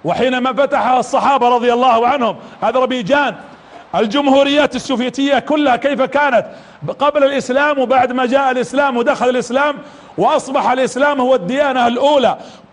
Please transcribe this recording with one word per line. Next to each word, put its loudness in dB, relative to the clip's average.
وحينما -2
فتحها 0
الصحابة 2
رضي 2
الله 2
عنهم، 0
أذربيجان، 0
الجمهوريات 2
السوفيتية -2
كلها 0
كيف -2
كانت 0
قبل 2
الإسلام 0
وبعد 0
ما -2
جاء 0
الإسلام -2
ودخل 0
الإسلام -2
وأصبح 0
الإسلام 0
هو 2
الديانة 0
الأولى؟ 2